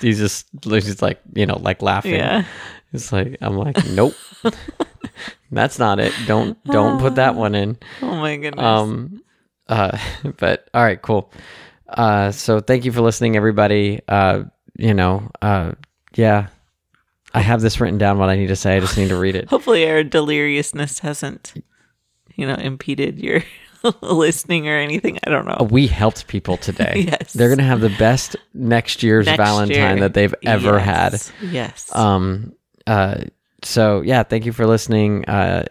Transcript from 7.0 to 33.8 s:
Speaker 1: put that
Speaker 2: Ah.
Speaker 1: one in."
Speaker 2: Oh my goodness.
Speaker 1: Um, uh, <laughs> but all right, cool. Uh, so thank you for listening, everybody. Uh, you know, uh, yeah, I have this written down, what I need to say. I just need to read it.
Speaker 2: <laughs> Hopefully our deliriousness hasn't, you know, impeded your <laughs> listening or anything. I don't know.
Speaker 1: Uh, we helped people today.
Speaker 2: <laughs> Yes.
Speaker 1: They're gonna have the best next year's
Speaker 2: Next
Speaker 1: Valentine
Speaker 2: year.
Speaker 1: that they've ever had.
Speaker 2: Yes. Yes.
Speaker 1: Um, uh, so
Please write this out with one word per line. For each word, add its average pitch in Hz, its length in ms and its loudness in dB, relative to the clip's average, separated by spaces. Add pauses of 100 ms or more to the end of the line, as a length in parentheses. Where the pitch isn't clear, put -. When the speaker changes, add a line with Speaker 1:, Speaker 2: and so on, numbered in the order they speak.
Speaker 1:
put 131 160 0
that 131 180 4
Speaker 2:
Ah. 117 40 -6
Speaker 1:
one 104 160 0
in." 104 220 -2 (240)
Speaker 2:
Oh 247 160 -4
my 151 200 -4
goodness. 143 280 -8
Speaker 1:
Um, 113 580 -2 (460)
uh, 104 300 0 (200)
<laughs> 143 200 -8
but - 340 -2
all 120 120 2
right, 101 180 0
cool. 104 300 -2 (560)
Uh, 104 420 2
so 107 300 0
thank 127 240 0
you 127 80 -2
for 120 80 0
listening, 113 360 2
everybody. 104 720 2
Uh, 98 360 2 (340)
you 110 160 2
know, 98 360 0 (120)
uh, 98 300 0 (420)
yeah, 104 320 4 (880)
I 113 60 2
have 110 200 2
this 110 200 0
written 104 180 0
down, 98 200 2
what 95 100 2
I 95 80 2
need 98 120 0
to 95 80 0
say. 95 200 0
I 95 40 4
just 92 160 -2
need 98 120 2
to 90 100 0
read 95 180 0
it. - 120 -6
Speaker 2:
<laughs> - 20 -20
Hopefully 175 400 2
our 156 140 2
deliriousness 147 960 -2
hasn't, - 540 -10 (800)
you 139 100 -6
know, 135 80 -4
impeded 139 640 -6
your - 220 -2 (300)
<laughs> - 300 -4
listening 160 640 0
or 151 100 0
anything. 147 480 -4
I - 40 -4
don't 143 160 0
know. 50 140 -4
Speaker 1:
Uh, 127 40 2
we 123 220 4
helped 107 420 0
people 90 300 -4
today. - 500 -2
Speaker 2:
<laughs> - 0 -
Yes. - 240 -6
Speaker 1:
They're 120 160 4
gonna 135 140 4
have 127 180 2
the 107 180 2
best 117 380 2 (160)
next 117 500 0
year's 110 240 4
Speaker 2:
Next 156 120 2
Speaker 1:
Valentine 104 580 2
Speaker 2:
year. 98 40 0
Speaker 1:
that 98 140 2
they've 101 200 2 (100)
ever 104 340 2
had. 90 360 2
Speaker 2:
Yes. - 180 -10 (100)
Yes. 135 540 -8
Speaker 1:
Um, 98 560 0 (340)
uh, 101 300 2 (460)
so 107 380 2